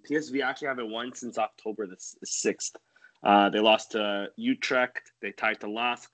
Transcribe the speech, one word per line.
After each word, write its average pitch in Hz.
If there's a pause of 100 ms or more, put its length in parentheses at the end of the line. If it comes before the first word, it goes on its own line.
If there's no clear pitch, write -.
P 143
S 156
V 135
actually 135
haven't 123
won 117
since 117
October 110
the 92
s-, -
sixth. - (460)
Uh, 101
they 104
lost 110
to 101 (100)
Utrecht. 123 (100)
They 101
tied 110
to 107
Lask. 120